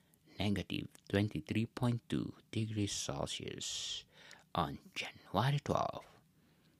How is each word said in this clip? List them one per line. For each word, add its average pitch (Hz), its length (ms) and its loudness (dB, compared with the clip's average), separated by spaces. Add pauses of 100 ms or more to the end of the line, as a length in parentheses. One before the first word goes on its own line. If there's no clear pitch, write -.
(380)
negative - 500 0 (220)
twenty-three 104 560 2
point 120 420 0
two - 240 0 (180)
degrees 107 420 0
Celsius - 1120 -4 (500)
on 71 240 0 (160)
January - 680 0
twelfth, - 440 0 (720)